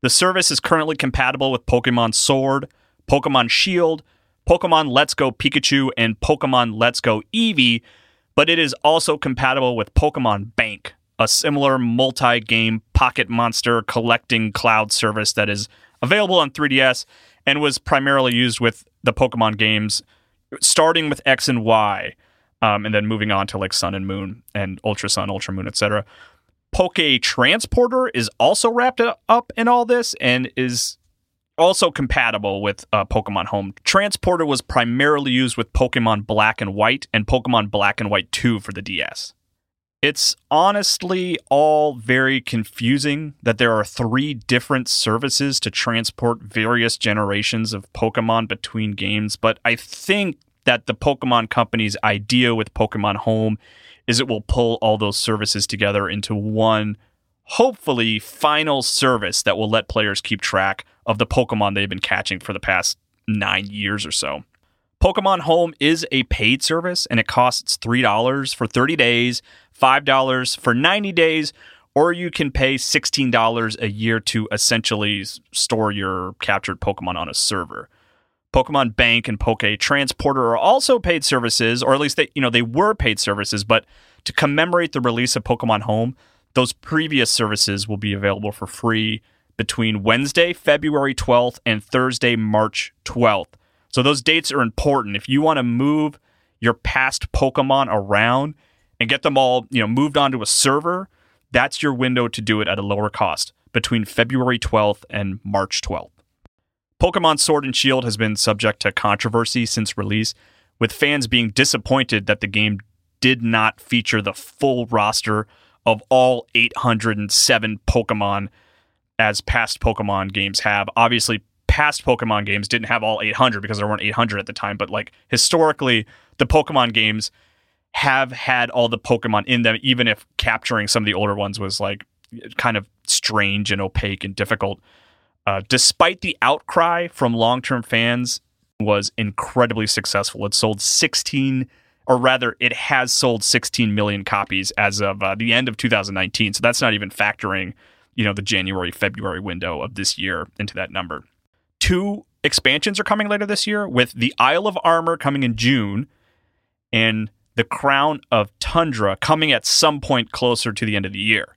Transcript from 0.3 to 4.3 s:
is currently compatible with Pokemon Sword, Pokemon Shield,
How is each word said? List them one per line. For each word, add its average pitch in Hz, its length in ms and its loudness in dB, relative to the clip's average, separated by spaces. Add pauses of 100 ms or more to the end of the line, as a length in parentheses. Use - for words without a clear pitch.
is 139 80 0
currently 156 360 0
compatible 135 560 -2
with 123 140 -4
Pokemon 120 480 0
Sword, 135 560 0 (400)
Pokemon 139 400 2
Shield, 170 540 0 (440)